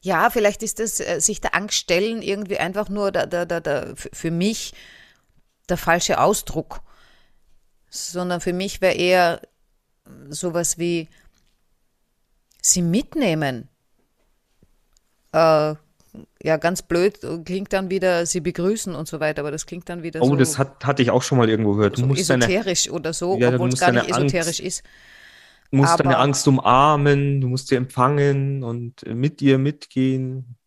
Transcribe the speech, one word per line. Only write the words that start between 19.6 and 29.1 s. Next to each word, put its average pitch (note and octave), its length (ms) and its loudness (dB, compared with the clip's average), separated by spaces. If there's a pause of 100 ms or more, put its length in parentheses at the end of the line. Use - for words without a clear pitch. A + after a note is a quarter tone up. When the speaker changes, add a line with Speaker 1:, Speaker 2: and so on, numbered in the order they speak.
Speaker 1:
klingt F3 220 -14
dann F3 140 -10
wieder D#3+ 180 -6
Speaker 2:
Oh, B2 60 4
Speaker 1:
so C#3 100 4
Speaker 2:
das C3 220 2
hat-, - 260 -4
hatte C3+ 180 0
ich A#2+ 80 2
auch B2+ 120 4
schon C3+ 160 2
mal A#2 100 6
irgendwo G#2+ 260 2
gehört. G2+ 220 2
Du B2 60 -2
Speaker 1:
so B2+ 40 0
Speaker 2:
musst C#3 220 0
deine B2 160 4
Speaker 1:
esoterisch F#3+ 460 0
oder D#3+ 240 -6
so, F3+ 240 -2
Speaker 2:
Ja, B2 120 4
du B2+ 60 0
Speaker 1:
obwohl B2 120 0
es B2+ 60 0
Speaker 2:
musst B2+ 60 -4
Speaker 1:
gar F3+ 120 4
Speaker 2:
deine A#2+ 140 2
Speaker 1:
nicht A#2 100 -4
esoterisch D#3+ 440 0
Speaker 2:
Angst - 0 -
Speaker 1:
ist. - 220 -8 (880)
Speaker 2:
musst D#3 300 4
deine C3+ 160 2
Speaker 1:
Aber - 20 0
Speaker 2:
Angst C#3 300 2
umarmen, C#3+ 920 4
du B2+ 80 0
musst B2+ 200 -4
sie C3+ 80 2
empfangen C#3 840 0
und, A#2+ 440 -8
äh, A2+ 80 -8